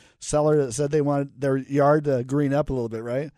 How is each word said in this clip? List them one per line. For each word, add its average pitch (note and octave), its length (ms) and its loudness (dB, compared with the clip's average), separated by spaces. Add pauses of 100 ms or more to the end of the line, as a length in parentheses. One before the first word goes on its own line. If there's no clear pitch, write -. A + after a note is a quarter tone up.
(200)
seller D3+ 460 2
that A#2 80 -8
said C#3+ 180 -2
they D#3 100 2
wanted C#3+ 380 -2
their C3+ 180 0
yard C#3+ 460 2
to C3 220 0
green C#3 280 0
up C#3+ 160 0
a C3+ 40 -4
little A#2+ 160 -4
bit, A2 140 -8
right? C3 340 -6